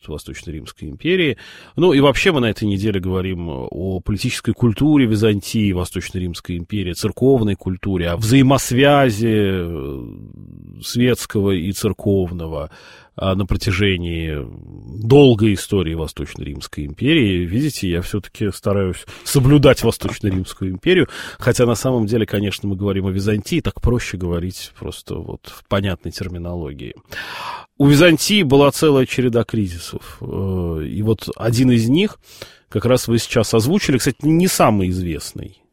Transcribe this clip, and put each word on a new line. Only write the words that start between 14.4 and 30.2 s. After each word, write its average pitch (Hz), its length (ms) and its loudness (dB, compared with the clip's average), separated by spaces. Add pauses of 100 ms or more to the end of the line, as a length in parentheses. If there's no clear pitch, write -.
долгой 113 520 6
истории 87 400 -2
Восточно-Римской 73 880 -10
империи. 98 640 0
Видите, 113 420 -2
я 85 140 -2
всё-таки - 500 -6
стараюсь 98 540 -2 (180)
соблюдать 135 580 4
Восточно-Римскую 95 880 -2
империю, 160 380 2 (300)
хотя 123 260 2
на 117 120 2
самом 123 300 0
деле, 110 200 0
конечно, 101 420 -4
мы 95 80 -4
говорим 95 300 -2
о 98 40 -2
Византии, 104 500 0
так - 200 -4
проще 120 380 -2
говорить 87 600 -6
просто - 360 -10
вот - 320 -10
в - 200 -20
понятной 98 460 -2
терминологии. 85 840 -10 (840)
У 139 80 4
Византии 165 560 6
была 139 280 4
целая 135 360 2
череда 120 380 0
кризисов, - 760 -6